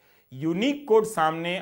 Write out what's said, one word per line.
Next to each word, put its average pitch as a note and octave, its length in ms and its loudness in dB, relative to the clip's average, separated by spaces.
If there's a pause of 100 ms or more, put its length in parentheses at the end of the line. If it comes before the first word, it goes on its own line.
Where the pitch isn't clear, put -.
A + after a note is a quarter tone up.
(320)
यूनिक F#3 560 -2
कोड A3 180 6
सामने E3 560 -2